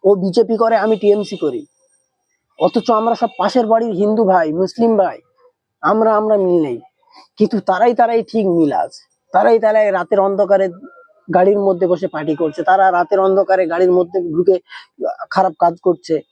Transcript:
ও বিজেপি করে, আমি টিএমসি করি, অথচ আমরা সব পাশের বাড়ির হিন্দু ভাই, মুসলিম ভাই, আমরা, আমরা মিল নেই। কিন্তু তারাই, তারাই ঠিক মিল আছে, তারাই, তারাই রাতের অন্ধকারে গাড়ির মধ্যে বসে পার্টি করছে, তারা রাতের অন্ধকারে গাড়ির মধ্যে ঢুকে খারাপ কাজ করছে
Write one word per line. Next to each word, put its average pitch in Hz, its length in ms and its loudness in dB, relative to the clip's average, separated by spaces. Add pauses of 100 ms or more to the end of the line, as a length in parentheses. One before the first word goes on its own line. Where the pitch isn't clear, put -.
ও 202 100 4
বিজেপি 196 420 0
করে, 226 200 0
আমি 214 200 0
টিএমসি 202 400 0
করি, 127 300 -6 (920)
অথচ 160 320 -2
আমরা 226 240 0
সব 233 240 -4
পাশের 220 280 0
বাড়ির 226 260 0
হিন্দু 208 320 0
ভাই, 175 280 2
মুসলিম 214 440 0
ভাই, 165 220 -2 (640)
আমরা, 214 340 2
আমরা 214 200 0
মিল 180 260 0
নেই। 127 160 -6 (580)
কিন্তু 214 240 0
তারাই, 214 340 0
তারাই 233 280 0
ঠিক 220 240 -4
মিল 165 260 2
আছে, - 300 -6 (300)
তারাই, 226 280 4
তারাই 214 300 2
রাতের 190 300 -2
অন্ধকারে 196 480 0 (680)
গাড়ির 196 240 4
মধ্যে 190 280 0
বসে 175 220 -2
পার্টি 156 260 -6
করছে, 160 280 -4
তারা 190 300 2
রাতের 175 280 0
অন্ধকারে 190 460 0
গাড়ির 180 260 0
মধ্যে 180 280 0
ঢুকে 175 360 0 (760)
খারাপ 185 280 0
কাজ 170 220 0
করছে 165 340 -2 (180)